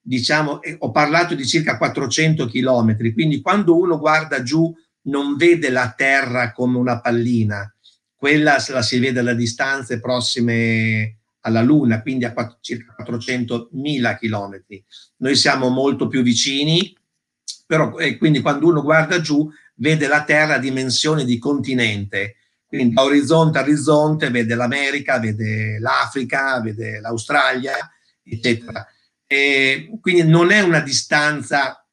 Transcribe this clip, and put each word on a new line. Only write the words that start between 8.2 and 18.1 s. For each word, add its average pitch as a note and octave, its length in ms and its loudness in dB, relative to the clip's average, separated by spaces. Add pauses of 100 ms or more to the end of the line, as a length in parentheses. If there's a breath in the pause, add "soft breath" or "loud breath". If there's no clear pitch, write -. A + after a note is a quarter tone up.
se B2+ 140 -4
la B2+ 100 0
si B2 160 -2
vede B2+ 220 0
alle A#2+ 160 0
distanze A#2+ 640 -4
prossime A2+ 1160 -2 (220)
alla A#2 220 0
Luna, B2 400 2
quindi C3 220 -4
a A2+ 80 -6
quatt-, A2+ 280 -8
circa - 340 -12
quattrocentomila A#2+ 1200 -4
chilometri. G2+ 680 -8 (360 loud breath)
Noi C3 180 0
siamo C3 320 2
molto C3 400 0
più B2+ 140 0
vicini, C#3+ 760 0 (680)
però, D3+ 320 0
e - 180 -2